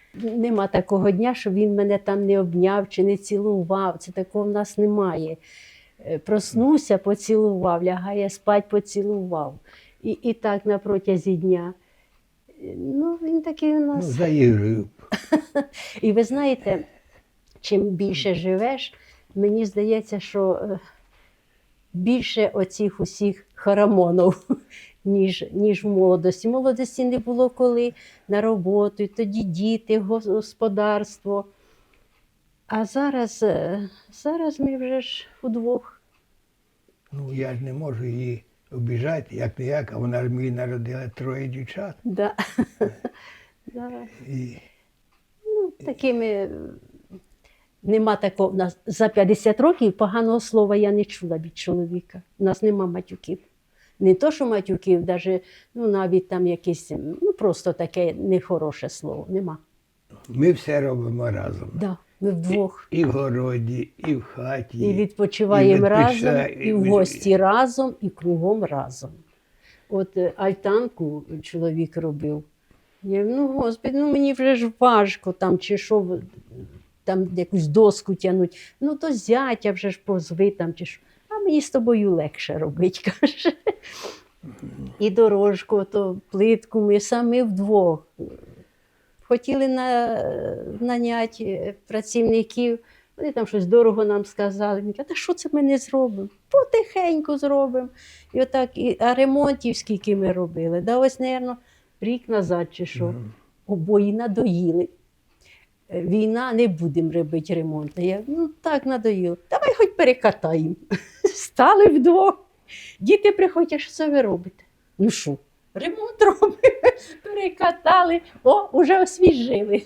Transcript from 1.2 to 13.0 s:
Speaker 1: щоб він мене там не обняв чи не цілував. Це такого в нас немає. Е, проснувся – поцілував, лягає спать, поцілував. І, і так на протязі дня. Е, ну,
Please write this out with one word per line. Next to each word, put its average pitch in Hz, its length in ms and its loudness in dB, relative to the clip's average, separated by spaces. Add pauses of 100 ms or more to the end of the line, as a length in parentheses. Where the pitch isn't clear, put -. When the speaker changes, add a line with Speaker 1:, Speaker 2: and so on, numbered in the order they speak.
Speaker 1:
щоб 202 180 -4
він 208 220 2
мене 202 220 2
там 202 280 -2
не 196 140 4
обняв 190 500 0
чи - 140 -2
не 202 140 2
цілував. 196 800 -2
Це - 120 -18
такого 196 340 -6
в 208 60 -2
нас 202 260 -4
немає. 180 600 0 (680)
Е, 160 140 -6
проснувся – 226 800 2
поцілував, 202 840 0
лягає 196 460 -2
спать, 208 400 0
поцілував. 196 920 -4 (440)
І, 220 80 -2
і 233 220 -4
так 208 320 -4
на 208 120 0
протязі 196 600 0
дня. 180 360 0 (760)
Е, 92 280 -16
ну, 311 460 -2